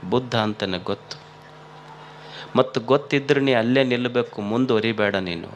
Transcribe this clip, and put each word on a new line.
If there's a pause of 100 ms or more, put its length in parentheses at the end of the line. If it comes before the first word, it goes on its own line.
(100)
ಬುದ್ಧ
ಅಂತಾನೆ,
"ಗೊತ್ತು." (1400)
"ಮತ್ತು
ಗೊತ್ತಿದ್ರೆ
ನೀ
ಅಲ್ಲೇ
ನಿಲ್ಲಬೇಕು,
ಮುಂದುವರಿಬೇಡ
ನೀನು